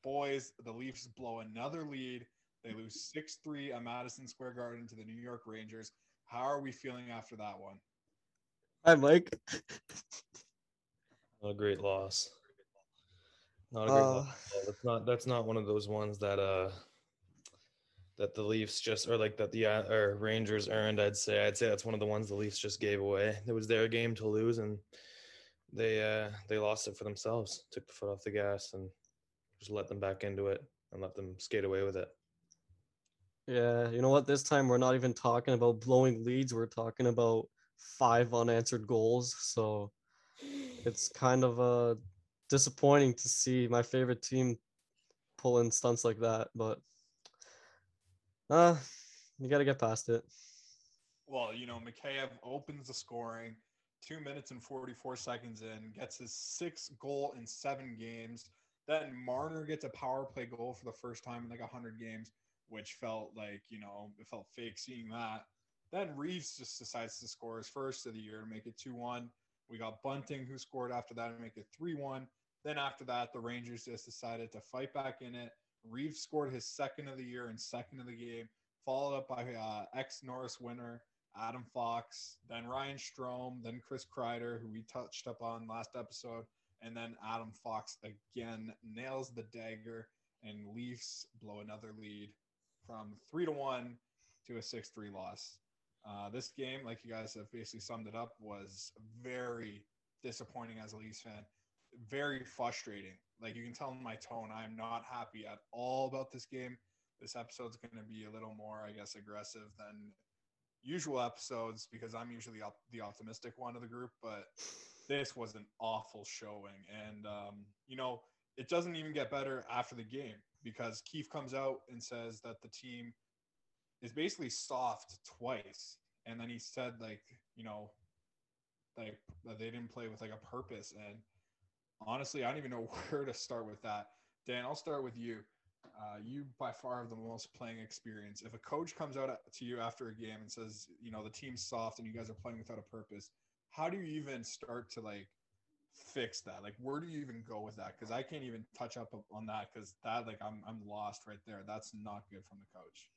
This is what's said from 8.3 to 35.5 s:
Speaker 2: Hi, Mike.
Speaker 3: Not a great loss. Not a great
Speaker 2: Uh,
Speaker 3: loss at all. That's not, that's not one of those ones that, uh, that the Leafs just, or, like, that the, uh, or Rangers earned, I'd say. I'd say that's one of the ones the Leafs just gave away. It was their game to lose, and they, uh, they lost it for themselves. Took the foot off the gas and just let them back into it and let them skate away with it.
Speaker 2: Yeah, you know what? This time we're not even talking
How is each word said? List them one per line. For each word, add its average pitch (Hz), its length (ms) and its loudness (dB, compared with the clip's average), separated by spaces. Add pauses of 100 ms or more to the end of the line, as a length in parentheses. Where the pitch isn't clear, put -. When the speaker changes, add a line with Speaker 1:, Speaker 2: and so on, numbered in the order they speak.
Speaker 2:
Hi, 165 120 12
Mike. 151 380 10 (2000)
Speaker 3:
Not 104 100 0
a - 20 0
great 101 260 4
loss. 95 480 2 (1400)
Not 110 120 0
a - 20 4
great 135 160 10
Speaker 2:
Uh, 131 100 8
Speaker 3:
loss 135 140 2
at - 320 -8
all. 98 80 0
That's 104 180 -4
not, 113 220 2
that's 120 200 4
not 120 200 4
one 113 100 2
of 107 80 2
those 104 240 2
ones 104 300 0
that, 101 200 2
uh, 95 320 4 (1500)
that 101 160 0
the 110 80 0
Leafs 107 400 2
just, 110 260 2
or, 117 80 6
like, 107 220 4
that 104 140 2
the, 113 120 4
uh, 107 260 6
or 104 260 6
Rangers 107 520 4
earned, 107 320 4
I'd 104 160 6
say. 104 300 6
I'd 104 100 4
say 113 140 6
that's 104 160 2
one 110 80 2
of 104 60 0
the 104 40 4
ones 107 240 2
the 101 60 -2
Leafs 104 240 0
just 104 200 -2
gave 104 220 4
away. 101 460 4
It 120 60 2
was 110 140 2
their 113 220 6
game 117 280 4
to 110 120 0
lose, 113 300 6
and 104 200 0 (960)
they, 110 300 4
uh, 107 260 4 (180)
they 107 120 4
lost 107 300 4
it 98 100 -6
for 104 60 -6
themselves. 107 680 0
Took - 160 -8
the - 80 -20
foot 101 160 -2
off 98 120 -4
the 104 100 -2
gas 101 420 2
and 95 160 -6 (680)
just 104 100 -12
let 101 180 0
them 101 120 -4
back 98 240 0
into 98 240 2
it 98 140 2 (300)
and 95 80 -8
let 92 140 -4
them 95 240 -8
skate 101 260 2
away 95 200 4
with 95 120 0
it. 92 120 -2 (1400)
Speaker 2:
Yeah, 120 420 6
you 120 140 4
know 131 80 10
what? 139 160 10
This 139 160 6
time 139 260 8
we're 123 100 10
not 127 160 8
even 123 200 4
talking 120 400 6